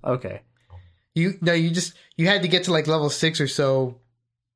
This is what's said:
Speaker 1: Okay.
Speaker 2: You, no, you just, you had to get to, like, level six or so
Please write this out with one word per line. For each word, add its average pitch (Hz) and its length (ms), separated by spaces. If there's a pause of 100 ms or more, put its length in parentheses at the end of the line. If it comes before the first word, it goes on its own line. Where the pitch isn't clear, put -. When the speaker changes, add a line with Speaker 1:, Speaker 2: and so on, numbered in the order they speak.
Speaker 1:
Okay. 123 380 (720)
Speaker 2:
You, 180 260
no, 170 140
you 165 160
just, 175 240 (240)
you 165 80
had 196 160
to 170 60
get 180 160
to, 180 80
like, 156 140
level 151 220
six 160 320
or 139 80
so 135 500 (580)